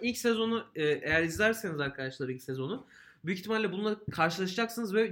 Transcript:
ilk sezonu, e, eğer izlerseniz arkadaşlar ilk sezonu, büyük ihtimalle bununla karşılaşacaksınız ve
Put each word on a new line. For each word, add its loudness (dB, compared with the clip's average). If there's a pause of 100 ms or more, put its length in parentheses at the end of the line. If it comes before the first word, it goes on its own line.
ilk 0
sezonu, 2 (100)
e, 0
eğer 2
izlerseniz 0
arkadaşlar -4
ilk -6
sezonu, -4 (400)
büyük -2
ihtimalle 0
bununla 0 (120)
karşılaşacaksınız 0
ve 6 (100)